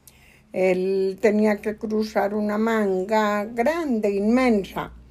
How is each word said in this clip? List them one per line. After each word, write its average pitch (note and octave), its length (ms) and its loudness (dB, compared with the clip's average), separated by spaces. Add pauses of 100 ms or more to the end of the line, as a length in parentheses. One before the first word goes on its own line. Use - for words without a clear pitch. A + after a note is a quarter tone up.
(520)
él F#3+ 680 0
tenía G#3+ 400 2
que G#3+ 160 -6
cruzar G#3+ 560 -2
una G#3 240 -2
manga G#3 880 0
grande, A#3+ 680 0
inmensa, G#3 840 0 (180)